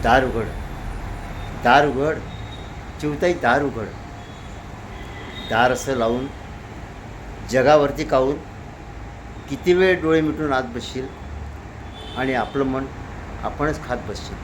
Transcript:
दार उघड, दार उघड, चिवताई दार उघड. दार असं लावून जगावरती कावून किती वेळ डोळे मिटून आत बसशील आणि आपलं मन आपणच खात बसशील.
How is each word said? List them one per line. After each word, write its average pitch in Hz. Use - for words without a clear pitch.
दार 123
उघड, 110
दार 139
उघड, 143
चिवताई 151
दार 143
उघड. 113
दार 120
असं 131
लावून 120
जगावरती 139
कावून 143
किती 180
वेळ 185
डोळे 160
मिटून 151
आत 131
बसशील 127
आणि 131
आपलं 127
मन 135
आपणच 147
खात 123
बसशील. 98